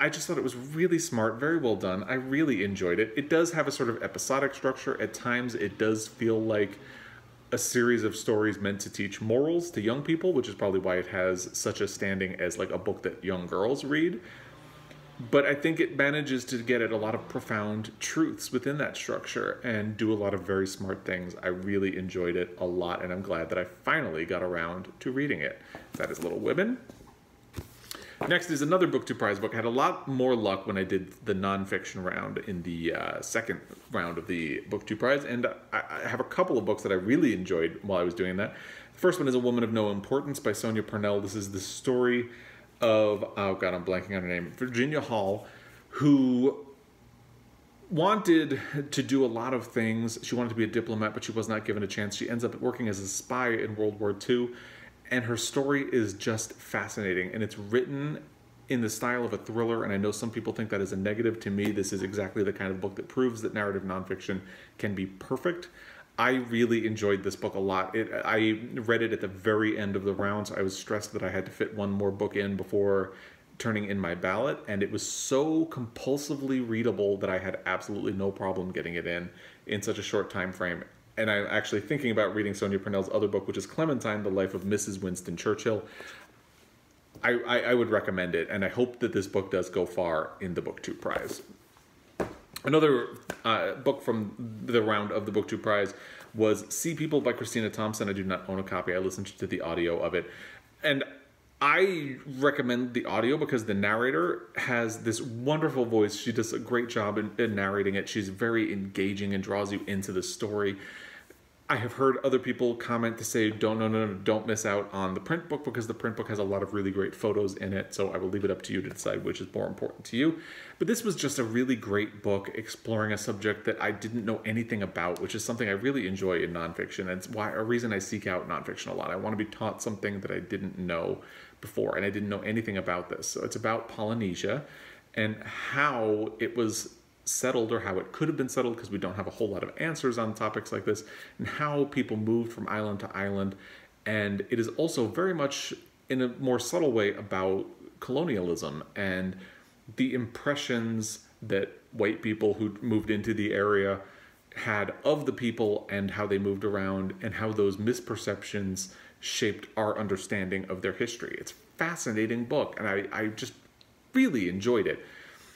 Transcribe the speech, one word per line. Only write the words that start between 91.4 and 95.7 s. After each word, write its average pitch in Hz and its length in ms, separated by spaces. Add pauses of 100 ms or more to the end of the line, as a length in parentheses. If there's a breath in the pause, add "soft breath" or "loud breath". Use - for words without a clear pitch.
Another, 143 520 (300)
uh, 98 300
book 135 260
from 110 640
the 117 160
round 104 280
of 101 140
the 104 80
Book 104 160
Two 110 80
Prize 101 380 (400 loud breath)